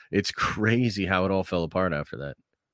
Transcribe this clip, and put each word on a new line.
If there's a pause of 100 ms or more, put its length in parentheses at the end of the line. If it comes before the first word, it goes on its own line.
(100)
it's
crazy
how
it
all
fell
apart
after
that. (380)